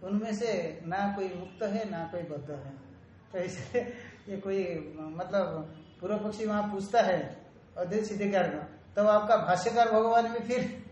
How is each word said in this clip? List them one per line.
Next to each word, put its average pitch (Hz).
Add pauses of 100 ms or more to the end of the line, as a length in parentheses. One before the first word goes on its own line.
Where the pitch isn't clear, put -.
उनमें 208
से 180
ना 202
कोई 190
मुक्त 180
है, 208
ना 165
कोई 175
बद्ध 147
है। 135 (580)
तो 196
इसलिए 233 (360)
ये 196
कोई, 180
मतलब 165 (320)
पूर्व 202
पक्षी 208
वहाँ 208
पूछता 202
है 185 (400)
अद्वैत 185
सिद्धिकार 196
को, - (180)
तब 208
आपका 214
भाष्यकार 214
भगवान 226
भी 233
फिर 247